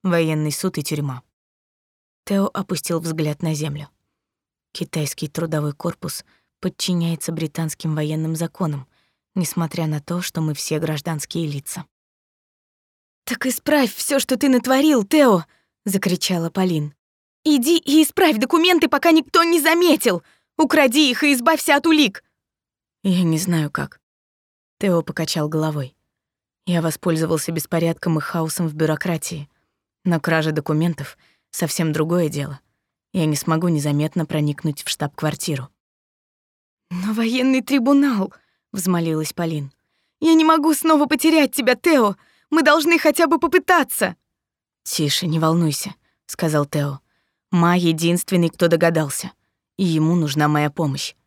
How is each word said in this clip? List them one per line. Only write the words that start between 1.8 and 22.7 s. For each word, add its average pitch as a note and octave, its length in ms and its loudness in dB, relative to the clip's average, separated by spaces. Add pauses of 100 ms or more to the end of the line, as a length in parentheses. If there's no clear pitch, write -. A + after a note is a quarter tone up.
Тео G3 280 0
опустил F3 460 -4
взгляд D#3 420 -4
на D#3+ 120 -2
землю. D3 360 -8 (840)
Китайский D3+ 540 -6
трудовой D#3 460 -4
корпус - 520 -10 (340)
подчиняется E3+ 720 -4
британским D#3+ 640 -6
военным D#3 400 -4
законам, D#3 520 -6 (480)
несмотря E3 520 -4
на D3+ 140 -4
то, F3 200 -6
что F3 200 -6
мы D#3 120 -2
все D3+ 260 -6
гражданские D#3 680 -6
лица. D3 380 -10 (1400)
"Так - 200 -6
исправь C4 480 0
все, - 260 -2
что - 180 -2
ты C#4+ 120 2
натворил, C4 540 2
Тео!" A3+ 420 4 (400)
закричала F#3 640 -2
Полин. E3 440 -2 (560)
"Иди D4 280 4
и D#4 260 4
исправь D#4 360 2
документы, E4 500 2
пока D#4 220 2
никто D#4+ 300 4
не E4+ 200 2
заметил! D#4+ 600 2 (360)
Укради C#4+ 520 4
их B3 140 -2
и C#4+ 80 4
избавься C#4+ 460 2
от E4+ 100 0
улик!" D#4 340 2 (840)